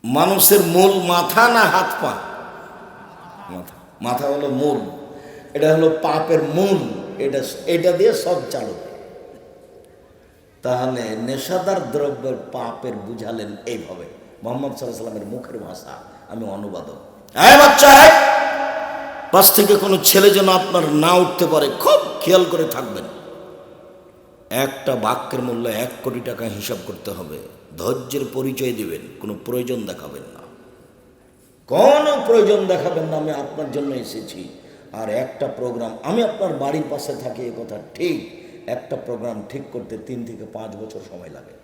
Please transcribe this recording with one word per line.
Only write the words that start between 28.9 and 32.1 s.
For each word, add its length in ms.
কোনো 140
প্রয়োজন 420
দেখাবেন 360
না, 60
কোনো 600